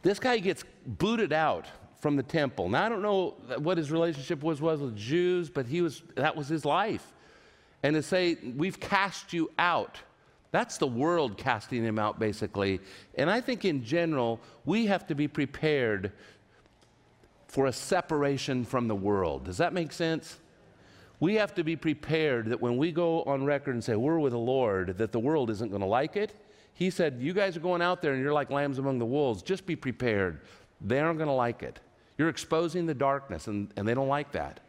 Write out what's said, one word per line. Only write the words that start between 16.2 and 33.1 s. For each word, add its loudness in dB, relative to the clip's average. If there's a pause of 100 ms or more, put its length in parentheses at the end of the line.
for 0
a 0
separation 0
from 0
the 0
world. 0
Does -8
that 0
make -4
sense? -4 (800)
We 2
have 0
to -2
be 0
prepared 0
that -2
when 2
we 2
go 0
on 0
record 0
and -2
say, 0
"We're 2
with 2
the 0
Lord," 2
that 0
the 0
world 2
isn't -4
gonna -2
like 0
it. -2 (380)
He 0
said, 0
"You -2
guys 0
are -8
going 0
out 2
there 2
and 0
you're 0
like 0
lambs 0
among 0
the 0
wolves. 0
Just -4
be -2
prepared. 0 (400)
They 0
aren't 0
gonna 0
like 0
it. -12 (380)
You're 4
exposing -2
the -2
darkness, -2